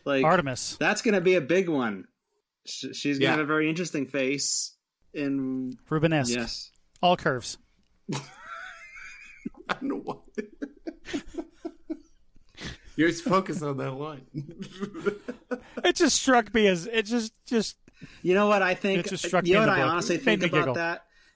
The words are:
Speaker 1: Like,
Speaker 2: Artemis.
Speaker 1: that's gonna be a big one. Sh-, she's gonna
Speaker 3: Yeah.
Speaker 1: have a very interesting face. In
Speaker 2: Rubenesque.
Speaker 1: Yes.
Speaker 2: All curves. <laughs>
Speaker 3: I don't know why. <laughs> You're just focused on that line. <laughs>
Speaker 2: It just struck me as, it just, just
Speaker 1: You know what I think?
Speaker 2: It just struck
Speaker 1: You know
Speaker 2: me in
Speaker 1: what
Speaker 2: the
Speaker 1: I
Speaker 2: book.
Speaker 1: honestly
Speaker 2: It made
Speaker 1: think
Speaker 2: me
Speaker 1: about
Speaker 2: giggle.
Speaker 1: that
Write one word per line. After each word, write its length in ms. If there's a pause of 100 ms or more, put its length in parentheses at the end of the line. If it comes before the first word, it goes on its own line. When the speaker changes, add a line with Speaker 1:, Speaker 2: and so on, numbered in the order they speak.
Speaker 1:
Like, 180
Speaker 2:
Artemis. 560
Speaker 1:
that's 220
gonna 180
be 140
a 80
big 260
one. 380 (580)
Sh-, 300
she's 240
gonna 80
Speaker 3:
Yeah. 60
Speaker 1:
have 80
a 40
very 240
interesting 380
face. 680 (380)
In 680 (120)
Speaker 2:
Rubenesque. 440
Speaker 1:
Yes. 360 (320)
Speaker 2:
All 160
curves. 400 (280)
<laughs> 280
Speaker 3:
I 60 (1500)
don't 80
know 200
why. 1200
<laughs> 120 (1600)
You're 120
just 160
focused 380
on 160
that 140
line. 400
<laughs> 880 (640)
Speaker 2:
It 120
just 240
struck 340
me 120
as, 200
it 180
just, 280 (140)
just 300 (460)
Speaker 1:
You 120
know 140
what 140
I 120
think? 300
Speaker 2:
It 60
just 160
struck 200
Speaker 1:
You 80
know 60
Speaker 2:
me 40
in 60
Speaker 1:
what 60
Speaker 2:
the 40
Speaker 1:
I 40
Speaker 2:
book. 80
Speaker 1:
honestly 240
Speaker 2:
It 80
made 160
Speaker 1:
think 120
Speaker 2:
me 60
Speaker 1:
about 40
Speaker 2:
giggle. 140
Speaker 1:
that 280 (320)